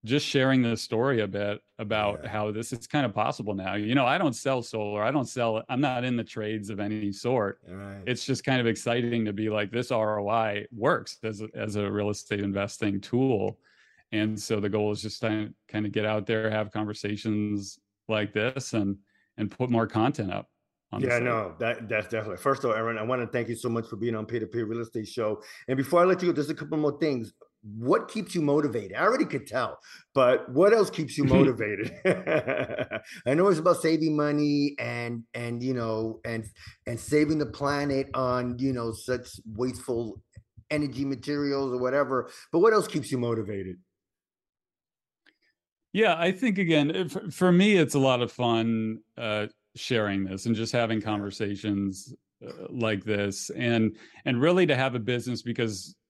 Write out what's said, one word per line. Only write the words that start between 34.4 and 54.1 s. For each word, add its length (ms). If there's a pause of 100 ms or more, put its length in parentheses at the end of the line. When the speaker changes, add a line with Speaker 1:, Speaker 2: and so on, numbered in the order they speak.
Speaker 2:
and, 440 (100)
and, 280
you 120
know, 500
and, 220 (420)
and 100
saving 400
the 100
planet 680
on, 460
you 120
know, 220
such 340 (180)
wasteful 760 (500)
energy 320
materials 680
or 80
whatever. 500 (220)
But 60
what 120
else 160
keeps 240
you 60
motivated? 580 (2250)
Speaker 1:
Yeah, 260
I 140
think, 280
again, 320
if, 420
for 180
me, 240
it's 200
a 40
lot 220
of 100
fun, 680 (180)
uh, 300 (280)
sharing 480
this 220
and 100
just 160
having 280
Speaker 2:
Yeah. 60
Speaker 1:
conversations, 1080 (320)
uh, 240
like 340
this, 460
and, 480 (260)